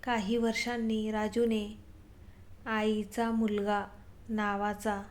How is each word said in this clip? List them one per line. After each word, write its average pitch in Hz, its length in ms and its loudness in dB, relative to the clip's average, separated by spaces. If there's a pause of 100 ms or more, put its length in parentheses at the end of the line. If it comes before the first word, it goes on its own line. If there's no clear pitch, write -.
काही 226 340 2
वर्षांनी 226 720 2
राजूने 214 720 0 (800)
आईचा 220 640 2
मुलगा 208 540 2 (440)
नावाचा 208 840 0